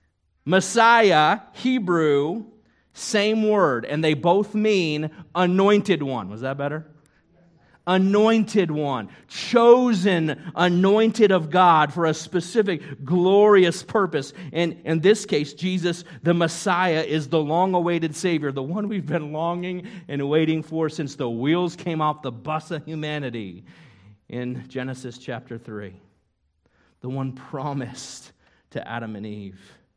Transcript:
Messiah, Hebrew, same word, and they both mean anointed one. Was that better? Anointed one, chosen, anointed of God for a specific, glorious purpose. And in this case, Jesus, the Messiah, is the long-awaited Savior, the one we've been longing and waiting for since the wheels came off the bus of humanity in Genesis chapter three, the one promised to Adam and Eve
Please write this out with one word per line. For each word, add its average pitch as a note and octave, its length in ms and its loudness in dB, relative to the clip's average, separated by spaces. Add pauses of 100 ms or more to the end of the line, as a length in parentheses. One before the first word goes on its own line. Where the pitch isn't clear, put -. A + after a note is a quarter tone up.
(440)
Messiah, F#3+ 960 4 (120)
Hebrew, F3 920 0 (460)
same G#3+ 560 0
word, D#3 360 2
and D#3 180 -4
they D#3 120 2
both G3 400 0
mean E3+ 560 0 (240)
anointed F#3+ 680 2
one. B2 260 -6
Was G#2+ 120 -12
that C3 180 -6
better? D3 300 -6 (1000)
Anointed G3 840 2
one, C#3+ 380 -4 (180)
chosen, G#3 1300 4
anointed G3 760 4
of D#3+ 180 0
God D#3+ 420 6
for E3+ 140 0
a D#3 80 2
specific, E3+ 920 -4
glorious F#3 760 4
purpose. E3 500 -4 (200)
And E3 320 -4
in D#3+ 160 -2
this G3+ 240 4
case, D3 300 -2
Jesus, F3 500 -4 (180)
the E3+ 120 2
Messiah, E3+ 680 0
is D3+ 260 -4
the D#3+ 120 0
long-awaited E3+ 720 0
Savior, D3+ 380 -2
the C3+ 100 -6
one G3 260 -6
we've F#3+ 180 -6
been D3+ 260 -6
longing F3+ 560 -6 (180)
and C#3 220 -6
waiting D#3+ 340 0
for D#3+ 260 -4
since D3 260 -8
the B2+ 140 -6
wheels D#3+ 460 -2
came E3 260 -6
off D3+ 220 -4
the C3+ 80 -8
bus D#3 400 -8
of D#3 140 -10
humanity C#3 800 -10 (640)
in B2 400 -10
Genesis B2+ 500 -12
chapter A#2 400 -12
three, G#2 360 -14 (1040)
the B2+ 80 -12
one C3 240 -6
promised C3+ 1000 -10 (400)
to - 160 -10
Adam A2+ 300 -10
and G#2+ 100 -12
Eve G2+ 340 -14 (360)